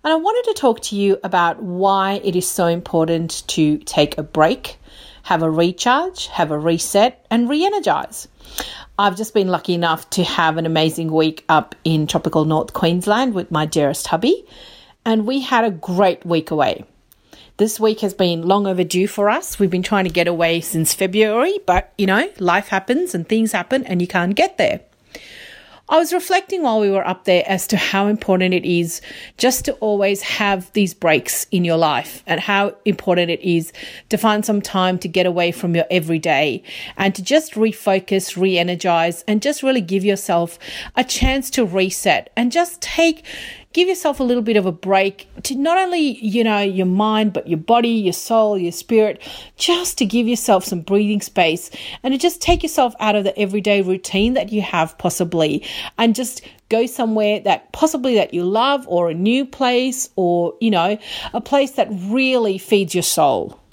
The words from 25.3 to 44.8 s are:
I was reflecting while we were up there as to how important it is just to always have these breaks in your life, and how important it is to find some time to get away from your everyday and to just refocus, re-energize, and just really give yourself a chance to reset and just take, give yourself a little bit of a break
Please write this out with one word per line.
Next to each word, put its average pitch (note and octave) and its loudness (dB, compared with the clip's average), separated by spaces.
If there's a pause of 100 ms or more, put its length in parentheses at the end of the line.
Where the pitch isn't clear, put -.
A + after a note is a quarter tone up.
I D4+ 4
was E4 2
reflecting F#4 -2
while A3+ 2
we G#3 2
were G3 0
up F#3 -4
there F3+ 4
as F#3+ -2
to G3+ 2
how G3 0
important F#3 2
it F3+ 0
is E3+ 0 (380)
just B3+ 0
to C#4+ -2
always G3+ 0
have G3 -2
these G3 2
breaks - 0
in F3 2
your E3 2
life, D3+ 0
and E3+ -2
how G3+ 0
important F3+ 0
it E3+ -2
is E3+ 0 (380)
to G#3+ 0
find G#3+ 2
some G#3 0
time F#3 0
to F3+ -8
get F3+ 2
away F3 2
from E3+ -2
your E3 2
everyday D#3+ 0 (360)
and G3 0
to G3 -10
just D#4 0
refocus, G3 0
re-energize, F3 0
and G#3+ 0
just C#4+ -4
really C4 0
give F#3 -2
yourself F#3+ 0 (360)
a B3 2
chance C4 0
to B3+ 2
reset F#3 0
and A#3+ 0
just E4+ -2
take, E4 0 (480)
give F4+ 0
yourself E4 -2
a C4+ 0
little A#3+ 0
bit G#3+ 2
of F#3+ 2
a F#3 -2
break G3 0 (180)